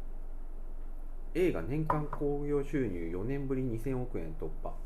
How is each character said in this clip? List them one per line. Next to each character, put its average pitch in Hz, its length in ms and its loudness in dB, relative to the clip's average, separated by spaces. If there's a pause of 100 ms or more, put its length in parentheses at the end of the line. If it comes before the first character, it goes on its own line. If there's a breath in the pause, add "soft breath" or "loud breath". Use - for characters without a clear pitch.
(1300)
映 175 160 4
画 87 120 0
年 151 240 0
間 151 220 4
興 143 360 2
行 143 180 2
収 139 260 2
入 85 200 0
四 90 180 0
年 139 220 0
ぶ 135 80 2
り 131 60 2
二 117 160 0
千 131 240 0
億 117 160 -2
円 80 200 -2
突 78 120 -2 (120)
破。 78 120 -2 (120)